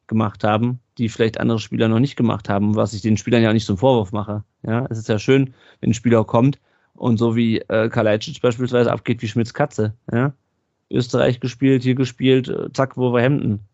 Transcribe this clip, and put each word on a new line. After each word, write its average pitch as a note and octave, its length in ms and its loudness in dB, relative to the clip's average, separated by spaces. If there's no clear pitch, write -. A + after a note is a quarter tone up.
gemacht A2 380 -2
haben, A#2 340 0
die A2+ 120 -2
vielleicht A2+ 320 -2
andere A2+ 180 0
Spieler A2+ 300 -2
noch A2+ 100 2
nicht C#3 160 0
gemacht A2 340 -2
haben, G#2 280 0
was G#2+ 160 0
ich G#2 100 -8
den A2 140 2
Spielern A#2 260 2
ja A2+ 60 4
auch A2 60 2
nicht A2 120 0
zum G2 120 -2
Vorwurf A#2 340 2
mache. G#2 320 -6
Ja? A#2 280 -4
Es A2+ 80 -6
ist A2 100 -8
ja A2 100 0
schön, C3+ 360 2
wenn - 100 0
ein G#2+ 40 0
Spieler A2+ 280 2
kommt B2 380 2
und A#2 220 0
so A#2 180 0
wie, A2+ 280 0
äh, A2 260 0
Kalajdzic A2 540 0
beispielsweise A#2+ 500 0
abgeht A2+ 300 -4
wie A2+ 60 -6
Schmidts A2+ 260 -2
Katze. A2 400 -2
Ja? B2+ 220 0
Österreich B2+ 520 0
gespielt, C3 420 0
hier B2+ 140 0
gespielt, C3 520 0
äh, - 240 -8
zack, C3+ 240 -2
Wolverhampton. B2 640 0